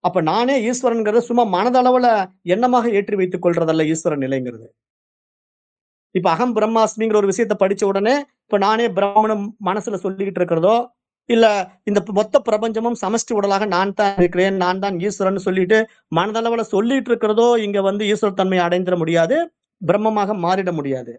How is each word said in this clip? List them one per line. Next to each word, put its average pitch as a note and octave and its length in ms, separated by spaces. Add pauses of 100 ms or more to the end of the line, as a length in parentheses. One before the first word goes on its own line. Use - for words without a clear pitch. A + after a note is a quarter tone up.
அப்ப F3+ 180
நானே A3 320 (100)
ஈஸ்வரன்கிறத A#3 640
சும்மா A#3+ 220
மனதளவுல B3 560 (460)
எண்ணமாக A#3+ 460
ஏற்றி G3+ 180
வைத்துக் F#3 280
கொள்றதல்ல D#3+ 440
ஈஸ்வரன் D#3 360
நிலைங்கிறது. B2 440 (1500)
இப்ப F#3 160
அகம் A#3 260
பிரம்மாஸ்மிங்கிற A3 640
ஒரு G3 100
விஷயத்தை G#3 260
படிச்ச G3 280
உடனே, G3 300 (300)
இப்ப G#3 140
நானே A3 300
பிரம்மனும் G3+ 560 (200)
மனசுல G3 340
சொல்லிக்கிட்டு F#3+ 420
இருக்கிறதோ, F3 360 (520)
இல்ல A3+ 180 (380)
இந்த G3+ 160 (120)
மொத்த G3 280
பிரபஞ்சமும் A3+ 600
சமஷ்டி G#3+ 340
உடலாக G3+ 320
நான் F#3+ 280
தான் G3 240
இருக்கிறேன், F3+ 380
நான் F#3 260
தான் G3 180
ஈஸ்வரன் G3 460
சொல்லிட்டு F#3+ 320 (360)
மனதளவுல A3+ 480 (120)
சொல்லிட்டு A#3 380
இருக்கிறதோ, A3+ 360 (100)
இங்க G3+ 240
வந்து G3 240
ஈஸ்வர G#3 280
தன்மையை F#3+ 300
அடைந்திட F3+ 320
முடியாது, E3+ 400 (460)
பிரம்மமாக G#3 520 (100)
மாறிட F#3 280
முடியாது. C3 460